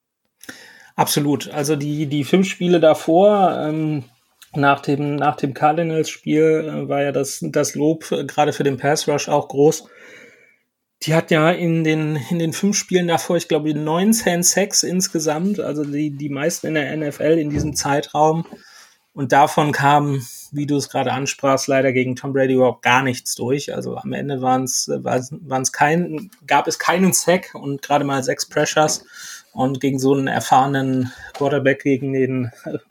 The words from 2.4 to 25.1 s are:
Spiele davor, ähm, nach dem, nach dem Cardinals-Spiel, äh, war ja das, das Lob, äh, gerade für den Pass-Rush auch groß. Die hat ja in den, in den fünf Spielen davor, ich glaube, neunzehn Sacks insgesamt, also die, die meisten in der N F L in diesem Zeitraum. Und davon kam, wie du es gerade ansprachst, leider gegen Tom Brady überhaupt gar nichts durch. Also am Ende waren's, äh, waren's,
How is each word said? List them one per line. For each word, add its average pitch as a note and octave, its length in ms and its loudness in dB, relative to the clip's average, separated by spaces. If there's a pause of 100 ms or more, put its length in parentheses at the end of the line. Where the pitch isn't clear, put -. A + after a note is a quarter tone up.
Spiele F3+ 320 2
davor, E3 880 4
ähm, D3+ 380 -2 (500)
nach C#3+ 260 2
dem, D3 360 -2
nach C#3+ 200 0
dem C#3 180 -4
Cardinals-Spiel, D#3 1300 0
äh, C3+ 60 -10
war C#3+ 120 0
ja C#3+ 100 -2
das, C#3 300 -4
das D3 320 -2
Lob, D#3 380 -2
äh, D3+ 120 -4
gerade D3 280 0
für C#3+ 120 -4
den C#3 120 2
Pass-Rush D3 540 0
auch D3 180 0
groß. C#3+ 400 2 (1120)
Die D#3 120 0
hat E3 160 2
ja D#3+ 200 4
in E3 340 0
den, D#3 320 0 (140)
in F3 80 -2
den E3 160 -2
fünf G3+ 200 0
Spielen F3+ 320 0
davor, E3+ 300 0
ich D#3+ 120 -2
glaube, D3+ 260 0
neunzehn F3 680 0
Sacks G3 400 0
insgesamt, E3+ 800 -2
also D3 240 -4
die, D3 320 -4
die C#3+ 140 -8
meisten C#3+ 380 -4
in D#3 60 -2
der C#3+ 160 0
N D#3 120 -4
F C#3+ 180 -6
L D#3+ 180 4
in D3+ 120 -2
diesem D3 240 -4
Zeitraum. D3+ 720 0 (640)
Und C3+ 200 -2
davon D3+ 400 4
kam, C#3+ 540 2 (260)
wie C#3+ 140 -6
du C#3+ 100 0
es C#3 120 -2
gerade B2+ 240 -2
ansprachst, C3+ 560 -2
leider C3+ 240 2
gegen B2+ 240 0
Tom C#3 160 -8
Brady C3 220 2
überhaupt B2+ 280 2
gar B2 200 4
nichts B2+ 320 -4
durch. B2+ 400 -4
Also B2 240 -8
am B2+ 160 -8
Ende C3+ 260 -6
waren's, C3 480 -2
äh, C#3 160 -4
waren's, B2+ 380 -4